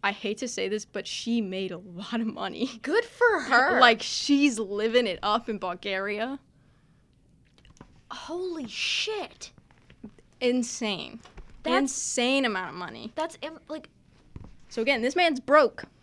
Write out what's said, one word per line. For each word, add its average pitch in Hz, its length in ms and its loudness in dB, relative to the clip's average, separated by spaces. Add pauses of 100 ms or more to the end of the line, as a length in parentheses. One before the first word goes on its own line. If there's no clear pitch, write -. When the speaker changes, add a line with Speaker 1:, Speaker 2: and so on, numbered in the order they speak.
Speaker 1:
I 202 80 2
hate 208 260 -4
to 254 100 -4
say 190 200 -4
this, 208 160 -4
but - 220 -8
she 233 340 -2
made 190 320 -4
a 170 60 -10
lot 190 420 -6
of 220 60 -2
money. 220 560 -6
Speaker 2:
Good 415 240 0
for 440 340 2
her. 254 400 4
Speaker 1:
Like, 233 220 8
she's 277 560 2
living 220 480 2
it 185 160 -4
up 220 260 0
in 214 80 -4
Bulgaria. 202 800 -4 (1700)
Speaker 2:
Holy 339 580 -6
shit. - 840 -4 (880)
Speaker 1:
Insane. 240 800 -2 (420)
Speaker 2:
That's 247 200 2
Speaker 1:
Insane 262 640 0
amount 185 260 -2
of 147 60 -10
money. 160 380 -10
Speaker 2:
That's, 330 280 -6
im-, 320 260 -10
like 302 200 -10 (800)
Speaker 1:
So 226 140 -4
again, 247 200 4
this 262 140 2
man's 330 240 4
broke 285 440 4 (180)